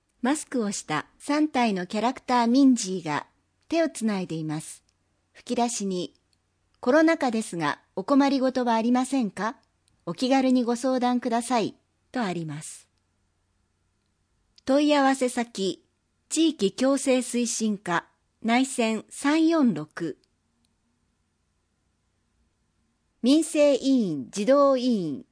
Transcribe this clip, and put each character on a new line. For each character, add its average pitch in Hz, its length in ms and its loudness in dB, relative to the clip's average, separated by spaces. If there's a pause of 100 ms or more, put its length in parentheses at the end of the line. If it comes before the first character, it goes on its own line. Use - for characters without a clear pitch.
(220)
マ 254 140 0
ス - 100 -8
ク 240 180 -4
を 202 80 -2
し - 120 -8
た - 240 -6 (100)
三 302 300 -2
体 240 260 0
の 180 140 -4
キ 214 100 -6
ャ 208 40 -2
ラ 240 120 0
ク - 80 -12
タ 247 220 0
ー 233 40 2
ミ 254 160 4
ン 262 120 8
ジ 190 220 -6
ー 165 60 -8
が 151 220 -6 (440)
手 330 140 2
を 302 60 0
つ 269 160 -8
な 208 160 -2
い 180 60 -6
で 165 80 -6
い 160 100 -6
ま 156 160 -6
す。 - 200 -18 (520)
吹 - 220 -8
き - 20 -2
出 240 100 0
し 233 180 -6
に、 180 280 -6 (680)
コ 254 140 0
ロ 320 100 6
ナ 330 140 4
禍 269 140 -2
で 220 100 -2
す - 160 -8
が 151 240 -4 (160)
お 190 80 -8
困 277 240 4
り 277 100 0
ご 254 140 0
と 254 100 -2
は 233 120 0
あ 226 60 0
り 240 120 0
ま 247 100 2
せ 262 200 -2
ん 202 60 -2
か？ 214 280 -6 (480)
お 170 80 -6
気 247 160 -2
軽 262 220 4
に 254 120 4
ご 233 140 0
相 262 240 -2
談 247 180 0
く 254 100 -6
だ 226 120 0
さ 240 180 -2
い 180 160 -4 (380)
と 254 100 -4
あ 190 80 -4
り 170 140 -6
ま 151 160 -10
す。 - 260 -20 (1800)
問 285 240 2
い 294 80 4
合 277 80 4
わ 269 120 4
せ 254 120 -2
先、 233 560 -6 (460)
地 320 220 2
域 196 200 0
共 269 260 0
生 262 200 0
推 240 280 -2
進 220 320 -2
課、 170 300 -6 (340)
内 240 240 2
線 220 440 -4
三 320 400 2
四 294 240 4
六。 151 440 -8 (3000)
民 285 220 4
生 294 320 2
委 - 100 -4
員、 190 460 0
児 202 140 -4
童 277 320 4
委 240 80 -2
員、 175 460 -2